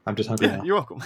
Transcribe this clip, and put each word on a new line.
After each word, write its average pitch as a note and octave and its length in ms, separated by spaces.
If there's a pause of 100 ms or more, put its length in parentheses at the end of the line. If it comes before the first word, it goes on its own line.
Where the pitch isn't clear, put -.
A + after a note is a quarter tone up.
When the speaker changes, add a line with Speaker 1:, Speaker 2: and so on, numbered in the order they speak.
Speaker 1:
I'm G#2 100
just A2 120
hungry A2+ 200
Speaker 2:
Yeah, G2 80
Speaker 1:
now. G2 80
Speaker 2:
you're F#3 100
welcome. C3 320